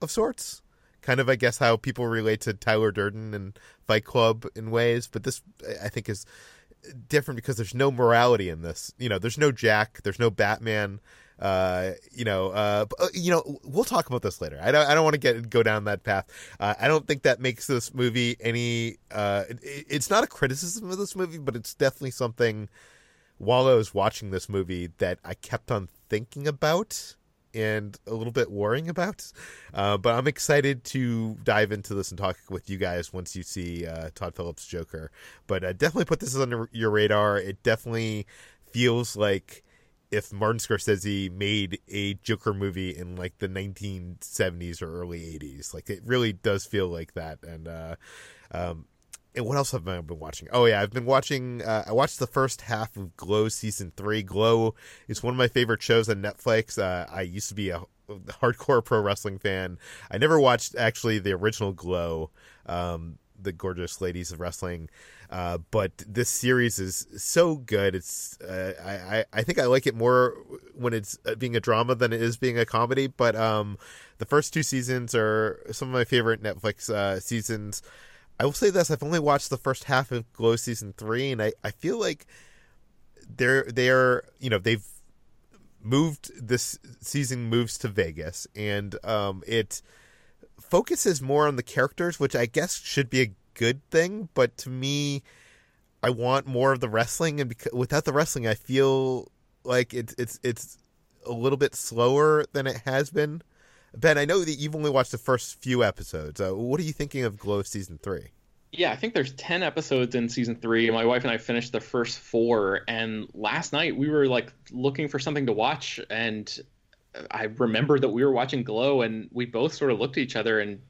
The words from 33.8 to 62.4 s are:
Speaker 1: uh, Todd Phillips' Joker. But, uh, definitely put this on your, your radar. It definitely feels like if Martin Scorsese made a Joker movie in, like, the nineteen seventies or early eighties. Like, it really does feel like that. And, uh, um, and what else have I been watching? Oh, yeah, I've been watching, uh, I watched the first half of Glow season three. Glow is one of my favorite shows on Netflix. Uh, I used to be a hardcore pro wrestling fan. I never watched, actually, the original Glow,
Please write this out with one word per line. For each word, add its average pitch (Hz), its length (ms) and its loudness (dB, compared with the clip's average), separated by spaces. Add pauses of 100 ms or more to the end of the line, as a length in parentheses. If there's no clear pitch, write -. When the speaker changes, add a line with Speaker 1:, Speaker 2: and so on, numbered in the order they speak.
Speaker 1:
uh, 80 300 -10
Todd 87 220 -10
Phillips' 85 300 -10
Joker. 80 440 -10 (380)
But, 92 160 0
uh, 92 80 -2
definitely 165 320 0
put - 160 -2
this 131 160 -6
on 131 140 0
your, 113 220 -4
your 113 180 0
radar. 104 480 4
It 95 260 -8
definitely 113 600 -2 (440)
feels 120 460 2
like 101 480 -2 (460)
if 104 220 -4
Martin 107 260 0
Scorsese 98 720 -2
made 98 560 -2
a 101 260 -4
Joker 107 400 -2
movie 92 420 -4
in, 90 200 -12
like, 90 220 -8
the 101 100 -4
nineteen 95 720 -8
seventies 87 600 -4
or 85 180 -10
early 85 340 -10
eighties. 71 400 -14
Like, 90 160 -12
it 98 140 -8
really 117 280 2
does 98 320 0
feel 95 240 0
like 85 260 -8
that. 80 280 -8
And, 82 260 -14
uh, 82 280 -12 (540)
um, 87 360 -6 (480)
and 120 120 -4
what 131 100 -2
else 139 140 0
have 92 180 -6
I 90 140 -4
been 80 160 -10
watching? 78 340 -14
Oh, 123 140 8
yeah, 104 160 6
I've 104 80 0
been 120 160 -4
watching, 127 560 0
uh, 110 240 0
I 104 60 -6
watched 127 260 2
the 127 80 -2
first 131 340 -2
half 113 380 -6
of 95 180 -12
Glow 107 320 2
season 101 480 -6
three. 107 260 -2
Glow 110 520 4 (340)
is 110 140 -8
one 120 100 -2
of 127 60 -4
my 123 100 4
favorite 113 340 2
shows 113 280 4
on 104 60 2
Netflix. 110 640 -2
Uh, 90 320 0
I 95 120 -6
used 92 260 -8
to 98 60 -12
be 98 160 -4
a 85 100 -4 (300)
hardcore 117 760 0
pro 113 160 2
wrestling 101 380 -2
fan. 92 400 -2 (320)
I 101 80 -4
never 156 200 4
watched, 123 380 4
actually, 113 440 0
the 98 120 0
original 98 400 -2
Glow, 85 560 -4 (380)